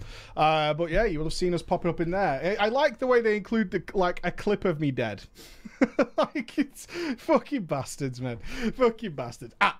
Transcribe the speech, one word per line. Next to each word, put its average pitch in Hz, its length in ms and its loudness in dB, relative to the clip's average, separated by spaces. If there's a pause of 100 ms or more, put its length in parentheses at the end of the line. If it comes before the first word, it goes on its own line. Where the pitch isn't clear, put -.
(360)
Uh, 156 380 4
but 165 160 -2
yeah, 196 140 4
you 175 140 0
will 156 80 -2
have 156 60 -2
seen 175 220 0
us 165 80 -2
popping 175 280 0
up 160 100 -4
in 170 100 0
there. 180 480 0
I, 208 80 4
I - 20 0
like 269 300 2
the 262 80 -2
way 247 140 6
they 214 160 2
include 214 340 0
the, 180 120 -2 (120)
like, 180 300 2
a 175 60 0
clip 202 340 0
of 165 160 0
me 147 100 2
dead. 113 380 -4
<laughs> - 40 -20 (840)
Like, - 420 -2
it's - 280 -4 (300)
fucking 277 460 2
bastards, 135 580 -6
man. 127 180 -6 (360)
Fucking 233 380 0
bastards. 123 500 -10
Ah, 196 180 2